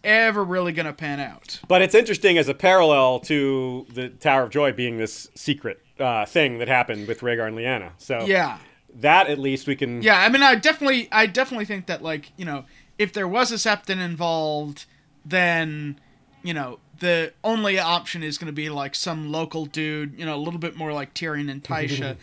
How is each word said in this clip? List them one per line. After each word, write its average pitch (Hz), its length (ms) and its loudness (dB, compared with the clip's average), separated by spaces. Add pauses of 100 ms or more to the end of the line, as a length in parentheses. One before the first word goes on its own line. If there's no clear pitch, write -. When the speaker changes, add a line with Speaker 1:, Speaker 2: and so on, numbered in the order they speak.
Speaker 1:
ever 214 400 4
really 180 280 -2
gonna 160 200 -6
pan 147 280 -8
out. - 480 -14
Speaker 2:
But 180 140 8
it's 190 120 4
interesting 202 440 6
as 139 100 4
a 139 60 0
parallel 147 680 6
to 131 720 -2
the 127 180 -8
Tower 135 340 2
of 110 60 -6
Joy 139 220 0
being 120 240 -4
this - 380 -8
secret, - 480 -6 (160)
uh, 120 260 -2
thing 135 360 0
that 120 80 -2
happened 120 380 0
with 113 140 -6
Rhaegar 117 260 -2
and 113 120 -8
Lyanna. 113 400 -6
So 117 260 -6
Speaker 1:
Yeah. 170 320 0 (440)
Speaker 2:
that 156 280 6
at 147 100 -2
least 135 280 -4
we 135 100 -2
can 120 240 -4
Speaker 1:
Yeah, 208 180 6
I 202 120 6
mean, 277 120 4
I 269 120 8
definitely, 269 580 2
I 220 140 4
definitely 226 400 -2
think 196 220 -8
that, 170 140 -6
like, 156 360 -8
you 180 80 -10
know, 139 180 -8 (320)
if 208 160 -2
there 196 160 -4
was 240 240 0
a 226 40 -4
Septon 196 440 -2
involved, 156 840 -4 (400)
then, 156 760 -2 (420)
you 175 120 -8
know, 131 240 -8 (220)
the 170 340 0 (100)
only 214 340 0
option 170 440 -2
is 151 160 -6
gonna 160 140 -10
be, 151 180 -8
like, 139 240 -8
some 156 360 -6
local 156 360 -6
dude, 151 520 -6
you 160 60 -12
know, 156 120 -6
a 147 60 -6
little 170 180 -8
bit 165 140 -8
more 156 200 -6
like 143 180 -8
Tyrion 147 380 -6
and 139 120 -12
Tysha, 139 600 -6